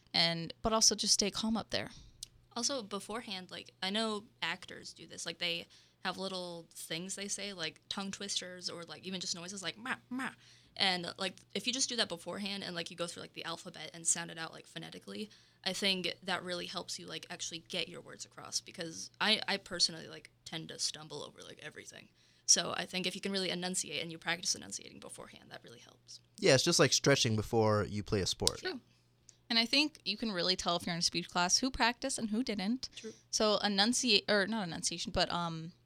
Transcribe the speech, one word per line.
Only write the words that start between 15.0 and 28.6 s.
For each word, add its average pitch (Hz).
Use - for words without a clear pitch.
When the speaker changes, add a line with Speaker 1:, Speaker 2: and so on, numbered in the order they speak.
Speaker 2:
I 190
think 185
that 180
really 175
helps 180
you, 175
like, 160
actually 165
get 175
your -
words -
across -
because 170
I, 208
I 196
personally, 170
like, 156
tend 160
to 147
stumble 151
over, -
like, -
everything. -
So -
I 175
think 185
if 185
you 190
can 196
really 190
enunciate 175
and 170
you 165
practice 170
enunciating -
beforehand, -
that -
really -
helps. -
Speaker 3:
Yeah, 170
it's 127
just 170
like 147
stretching 131
before 107
you 104
play 104
a 87
sport. -
Speaker 1:
True. 339